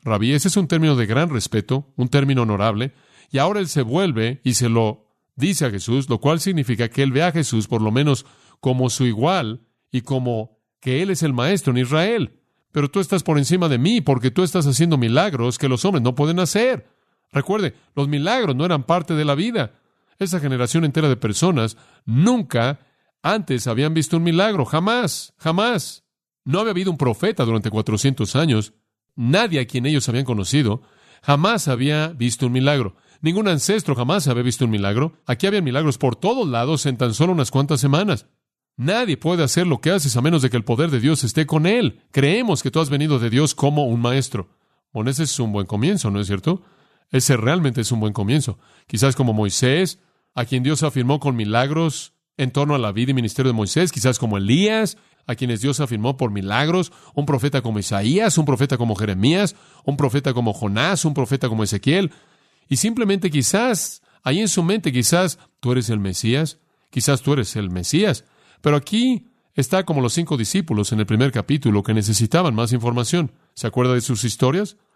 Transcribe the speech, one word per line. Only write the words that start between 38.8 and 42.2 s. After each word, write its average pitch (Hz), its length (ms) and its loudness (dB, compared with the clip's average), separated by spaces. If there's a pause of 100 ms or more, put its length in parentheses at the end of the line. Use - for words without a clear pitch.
puede 160 260 0
hacer 170 240 2
lo 135 140 0
que 165 100 2
haces 143 240 0
a 120 60 2
menos 156 200 2
de 127 80 2
que 120 80 0
el 110 60 0
poder 147 280 0
de 123 80 0
Dios 139 240 2
esté 147 220 0
con 156 200 2
él. 202 360 0 (100)
"Creemos 175 520 2